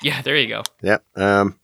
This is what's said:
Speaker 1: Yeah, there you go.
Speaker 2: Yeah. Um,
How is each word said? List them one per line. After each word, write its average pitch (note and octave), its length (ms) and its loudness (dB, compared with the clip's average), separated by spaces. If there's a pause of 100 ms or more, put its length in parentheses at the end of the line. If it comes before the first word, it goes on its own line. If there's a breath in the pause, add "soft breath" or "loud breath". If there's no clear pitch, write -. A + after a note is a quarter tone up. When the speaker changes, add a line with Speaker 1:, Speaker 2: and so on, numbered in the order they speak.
Speaker 1:
Yeah, C#3 180 -2
there C#3 160 -2
you B2+ 100 2
go. G#2+ 140 -8 (220)
Speaker 2:
Yeah. G2+ 140 2 (180)
Um, G2+ 480 2